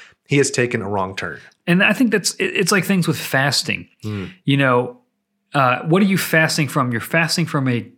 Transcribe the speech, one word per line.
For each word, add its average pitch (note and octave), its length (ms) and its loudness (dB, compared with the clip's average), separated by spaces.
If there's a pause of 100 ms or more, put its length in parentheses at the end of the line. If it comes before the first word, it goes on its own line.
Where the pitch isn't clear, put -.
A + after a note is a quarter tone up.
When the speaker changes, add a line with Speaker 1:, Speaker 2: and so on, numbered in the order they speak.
(280)
Speaker 1:
he C#3+ 100 2
has C3+ 140 4
taken A#2+ 320 -2
a F#2+ 40 -8
wrong F#2+ 280 -4
turn." F2 240 -10 (280)
Speaker 2:
And F3 160 4
I A3 100 4
think A#3 180 2
that's, - 240 0
it, - 100 -4 (100)
it's F#3+ 160 0
like G3 140 2
things F#3 220 0
with C#3 100 0
fasting. C3+ 720 -2 (160)
Speaker 1:
Mm. G2+ 280 -8 (140)
Speaker 2:
You C#3 120 2
know, B2 400 0 (560)
uh, B2+ 300 2
what E3+ 180 2
are G#3+ 40 4
you F#3+ 120 2
fasting D#3+ 500 0
from? B2 240 -2
You're A2+ 100 -2
fasting E3 440 -2
from C3+ 220 -2
a A#2+ 200 -2 (100)